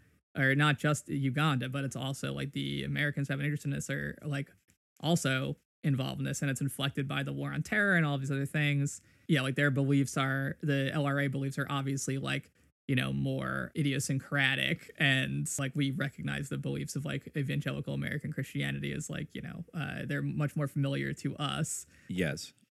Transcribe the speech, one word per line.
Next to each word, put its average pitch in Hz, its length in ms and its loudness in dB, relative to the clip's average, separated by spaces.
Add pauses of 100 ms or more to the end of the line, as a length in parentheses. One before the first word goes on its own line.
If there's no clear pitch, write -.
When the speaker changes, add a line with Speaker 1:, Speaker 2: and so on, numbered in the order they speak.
(380)
Speaker 1:
or 135 160 6
not 147 240 4
just 151 320 0
Uganda, 135 600 0
but 135 160 -4
it's 131 100 -6
also, 135 380 -4
like, 139 180 -4
the 139 320 -4
Americans 143 460 0
have 139 100 -2
an 143 60 -2
interest 147 200 -2
in 139 60 -2
this 143 180 -4
are, 143 340 -4
like, 143 280 -4 (480)
also 139 580 2 (260)
involved 135 360 0
in 135 60 -4
this, 139 180 -4
and 139 80 2
it's 131 100 -2
inflected 135 460 -2
by 139 160 -2
the 139 100 -6
war 139 180 -4
on 143 120 -2
terror 202 320 4
and 165 100 6
all 143 140 2
these 135 100 -2
other 139 160 0
things. 143 560 2 (260)
Yeah, 139 140 6
like, 135 140 0
their 143 160 6
beliefs 139 460 4
are, 135 440 0
the 139 320 2
L 143 140 2
R 139 120 2
A 143 100 2
beliefs 135 280 -2
are 139 100 -2
obviously, 139 520 -2
like, 139 320 -4 (360)
you 135 80 4
know, 135 160 2
more 135 640 -2
idiosyncratic, 139 1200 0
and, 135 580 2
like, 135 180 -2
we 139 160 2
recognize 139 580 -4
the 139 100 -4
beliefs 139 360 -4
of, 143 100 -4
like, 139 300 -6
evangelical 139 600 -2
American 143 360 0
Christianity 139 600 -2
as, 143 180 -4
like, 147 240 -4
you - 80 -8
know, - 320 -8
uh, - 320 -4
they're 143 160 -2
much 143 340 0
more 147 120 0
familiar 139 460 0
to - 240 -4
us. - 500 -2 (200)
Speaker 2:
Yes. 82 460 -2 (180)